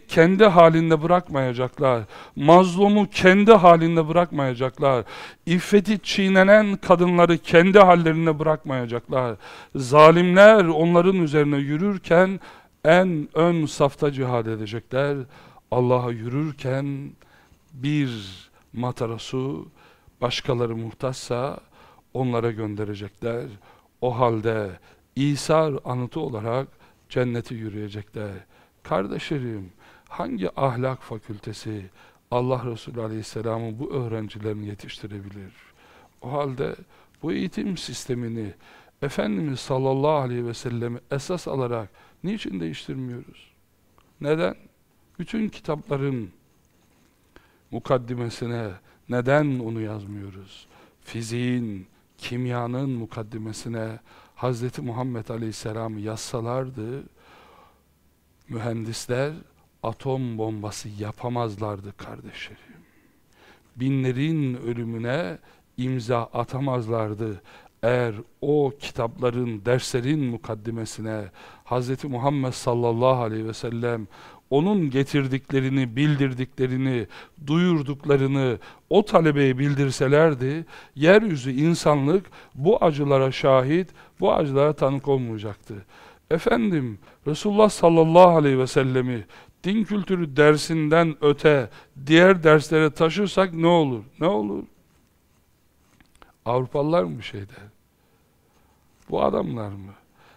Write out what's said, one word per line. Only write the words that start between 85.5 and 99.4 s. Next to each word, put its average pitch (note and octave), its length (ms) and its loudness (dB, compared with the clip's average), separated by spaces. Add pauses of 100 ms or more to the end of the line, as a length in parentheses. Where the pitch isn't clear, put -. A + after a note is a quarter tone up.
Efendim, E3 680 -2 (280)
Resulullah G3+ 440 2
sallallahu E3 640 8
aleyhi C#3 220 4
ve C3 80 0
sellemi B2+ 600 -2 (380)
din G3+ 200 0
kültürü F3 520 -4
dersinden D3+ 840 4
öte D3 500 2 (360)
diğer F3 360 8
derslere D#3 480 4
taşırsak F3 640 0
ne E3 120 0
olur? D3 360 2 (180)
Ne D3+ 60 0
olur? G3 380 -4 (1800)
Avrupalılar C#3+ 600 -2
mı D#3 140 -8
bir G#2 60 -14
şey - 160 -12
der? G2+ 280 -18 (1400)
Bu - 120 -2
adamlar B2 460 -2